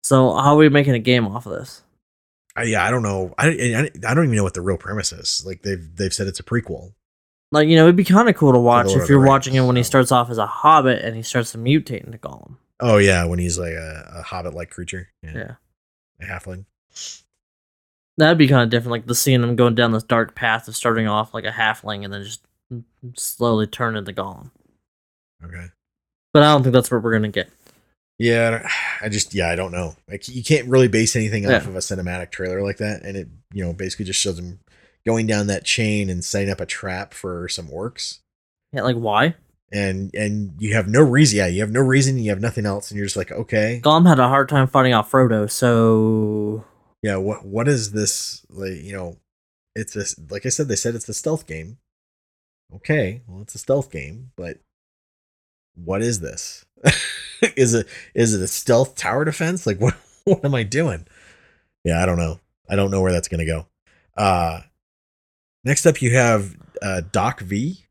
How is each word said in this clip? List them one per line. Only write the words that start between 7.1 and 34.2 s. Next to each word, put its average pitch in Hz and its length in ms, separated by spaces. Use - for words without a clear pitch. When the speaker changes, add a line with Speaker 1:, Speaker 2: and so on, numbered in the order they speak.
Speaker 1:
Like, 151 160
you 165 80
know, 160 80
it'd 175 120
be 190 100
kinda 208 280
cool 139 200
to 123 60
watch 120 280
Speaker 2:
Lord - 120
Speaker 1:
if - 40
Speaker 2:
of - 60
Speaker 1:
you're 139 120
Speaker 2:
the 135 60
Speaker 1:
watching 135 280
it 131 40
Speaker 2:
Rings, 127 80
Speaker 1:
when 123 80
he 123 80
Speaker 2:
so. - 40
Speaker 1:
starts 131 240
off 123 180
as 117 80
a 107 100
hobbit 143 560
and 113 120
he 113 60
starts 117 300
to 117 60
mutate 123 480
into 110 120
Gollum. - 380
Speaker 2:
Oh, 117 180
yeah, 92 280
when 87 140
he's, 87 200
like, 85 140
a, 80 440
a 82 40
hobbit-like 87 480
creature. 90 400
Yeah. 78 140
Speaker 1:
Yeah. 120 200
Speaker 2:
A 92 40
halfling. 92 400
Speaker 1:
That'd 160 200
be 147 100
kinda 131 200
different, 117 240
like, 117 160
the 120 80
seeing 127 280
him 120 120
going 120 200
down 117 160
this 110 120
dark 113 320
path 113 320
of 110 80
starting 113 320
off 107 260
like 113 120
a 110 60
halfling 107 540
and 98 80
then 101 100
just 110 180
slowly 113 520
turn 113 300
into 98 160
Gollum. 95 380
Speaker 2:
Okay. 87 220
Speaker 1:
But 147 100
I 151 100
don't 139 100
think 127 100
that's 123 160
what 117 140
we're 117 80
gonna 107 180
get. 98 200
Speaker 2:
Yeah, 117 300
I 113 40
don't, 113 140
<sighs> - 180
I 107 80
just, 104 240
yeah, 87 160
I 85 60
don't 90 180
know. 87 220
Like, 98 200
you 127 140
can't 135 260
really 131 180
base 110 300
anything 110 260
Speaker 1:
Yeah. 120 140
Speaker 2:
off - 100
of 95 80
a 92 40
cinematic 90 520
trailer 92 300
like 98 160
that, 104 260
and 98 140
it, 87 100
you 98 120
know, 85 80
basically 92 320
just 92 160